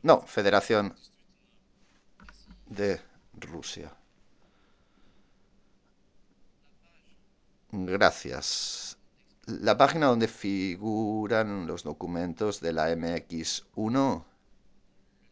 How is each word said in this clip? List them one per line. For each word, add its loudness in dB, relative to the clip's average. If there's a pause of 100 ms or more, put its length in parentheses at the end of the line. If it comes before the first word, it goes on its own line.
No, 8
Federación 2 (1700)
de -2 (320)
Rusia. -14 (3750)
Gracias. -2 (500)
La 2
página 6
donde 4
figuran -2
los -8
documentos -4
de -4
la 0
M -2
X -8 (100)
uno, 0 (1080)